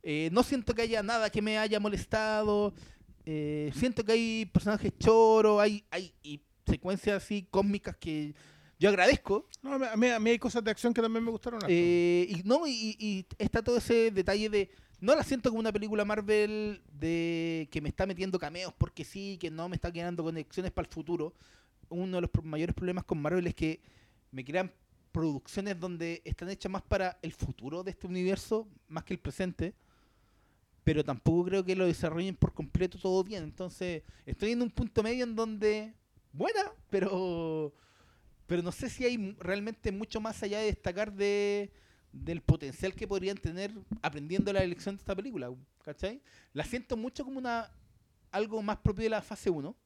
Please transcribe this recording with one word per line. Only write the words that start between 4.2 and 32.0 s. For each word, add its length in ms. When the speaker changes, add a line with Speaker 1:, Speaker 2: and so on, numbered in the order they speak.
Speaker 1:
personajes 500
choros, 640
hay, 300
hay 200
y 180
secuencias 580
así 280
cósmicas 440
que 380
yo 100
agradezco. 580
Speaker 2:
No, 120
a 40
mí, 80
a 100
mí, 120
a 120
mí 120
hay 80
cosas 240
de 80
acción 200
que 120
también 200
me 60
gustaron 300
harto. 120
Speaker 1:
Eh, 560
y 160
no, 220
y, 340
y 280
está 240
todo 160
ese 320
detalle 400
de... 220
No 160
la 80
siento 280
como 80
una 120
película 320
Marvel 800
de 800
que 80
me 100
está 180
metiendo 320
cameos 360
porque 300
sí, 340
que 120
no 180
me 60
está 160
quedando 320
conexiones 480
para 160
el 40
futuro. 440
Uno 280
de 40
los 100
pro-, 100
mayores 320
problemas 300
con 180
Marvel 240
es 80
que 280
me 120
crean 300
producciones 680
donde 460
están 240
hechas 220
más 100
para 400
el 120
futuro 500
de 80
este 160
universo, 600
más 160
que 100
el 60
presente. 560
Pero 200
tampoco 420
creo 180
que 120
lo 100
desarrollen 500